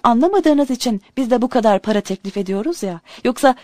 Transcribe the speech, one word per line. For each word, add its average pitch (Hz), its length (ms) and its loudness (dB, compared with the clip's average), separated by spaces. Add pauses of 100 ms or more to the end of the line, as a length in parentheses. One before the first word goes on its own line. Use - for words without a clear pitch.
anlamadığınız 294 680 2
için 233 300 -4 (160)
biz 254 140 -2
de 240 100 2
bu 254 60 0
kadar 208 320 2
para 214 220 -2
teklif 196 360 -8
ediyoruz 202 460 -4
ya. 175 160 -8 (240)
Yoksa 254 400 2